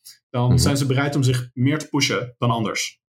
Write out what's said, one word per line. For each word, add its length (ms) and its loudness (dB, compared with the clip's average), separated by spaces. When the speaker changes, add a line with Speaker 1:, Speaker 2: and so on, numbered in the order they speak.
Speaker 1:
dan 180 0
Speaker 2:
Mhm. 100 4
Speaker 1:
zijn 200 2
ze 80 -2
bereid 300 0
om 80 2
zich 300 0
meer 260 0
te 100 -12
pushen 480 -2
dan 140 0
anders. 580 -4